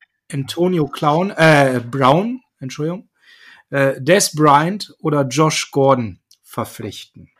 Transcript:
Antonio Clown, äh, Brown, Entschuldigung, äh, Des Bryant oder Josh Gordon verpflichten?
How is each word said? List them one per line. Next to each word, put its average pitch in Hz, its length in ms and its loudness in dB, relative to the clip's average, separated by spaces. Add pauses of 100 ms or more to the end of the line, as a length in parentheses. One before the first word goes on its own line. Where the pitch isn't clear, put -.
(320)
Antonio 160 560 -2
Clown, 165 440 -2
äh, 143 580 4
Brown, 156 520 0 (180)
Entschuldigung, 156 500 -8 (600)
äh, 135 320 -2
Des 165 340 0
Bryant 151 640 2
oder 147 240 -2
Josh 143 480 -2
Gordon 127 480 0 (240)
verpflichten? - 880 -14 (100)